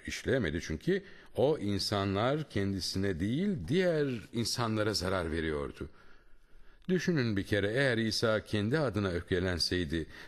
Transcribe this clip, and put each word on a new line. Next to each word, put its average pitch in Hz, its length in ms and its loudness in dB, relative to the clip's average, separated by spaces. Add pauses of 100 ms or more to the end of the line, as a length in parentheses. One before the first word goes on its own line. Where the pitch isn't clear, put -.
işleyemedi 87 560 0
çünkü 175 420 -2 (320)
o 117 220 4
insanlar 101 920 0
kendisine 98 720 0
değil, 127 300 0 (180)
diğer 160 400 2 (260)
insanlara 110 600 0
zarar 90 380 0
veriyordu. 73 580 -2 (1000)
Düşünün 151 480 2
bir 98 60 0
kere, 101 280 2
eğer 127 260 2
İsa 110 460 2
kendi 107 360 0
adına 104 300 0
öfkelenseydi, 87 960 0 (220)